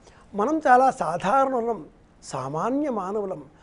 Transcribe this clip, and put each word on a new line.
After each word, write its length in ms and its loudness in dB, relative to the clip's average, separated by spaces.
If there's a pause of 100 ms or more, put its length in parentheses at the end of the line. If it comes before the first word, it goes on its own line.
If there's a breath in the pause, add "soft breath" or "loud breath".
(340 soft breath)
మనం 320 0
చాలా 240 6
సాధారణులం, 920 0 (400)
సామాన్య 640 -4
మానవులం. 540 -6 (180 soft breath)